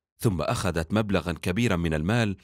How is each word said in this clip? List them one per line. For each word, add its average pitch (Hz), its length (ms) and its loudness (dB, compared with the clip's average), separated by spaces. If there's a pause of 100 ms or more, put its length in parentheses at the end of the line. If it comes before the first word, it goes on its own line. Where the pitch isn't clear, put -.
(220)
ثم 92 200 2
أخذت 87 500 -2
مبلغا 95 400 0
كبيرا 92 440 0
من 85 180 0
المال 98 500 0